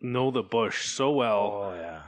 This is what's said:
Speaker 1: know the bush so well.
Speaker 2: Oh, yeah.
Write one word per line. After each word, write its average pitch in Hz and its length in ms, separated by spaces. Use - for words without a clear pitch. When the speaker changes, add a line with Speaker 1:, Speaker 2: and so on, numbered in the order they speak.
Speaker 1:
know 127 300
the 127 120
bush 110 440
so 135 260
well. 104 600
Speaker 2:
Oh, - 20
yeah. 82 340